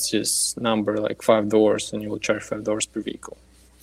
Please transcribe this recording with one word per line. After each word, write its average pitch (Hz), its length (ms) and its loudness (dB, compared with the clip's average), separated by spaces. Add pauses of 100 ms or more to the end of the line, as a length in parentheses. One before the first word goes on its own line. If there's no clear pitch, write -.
(120)
this - 460 0
number, 107 420 2
like, - 220 -2
five 110 280 2
dollars, 107 440 4
and 107 100 -4
you 107 60 -8
will 104 100 -6
charge 107 240 -2
five 107 200 -8
dollars 107 220 -2
per - 160 -8
vehicle. - 360 -10 (460)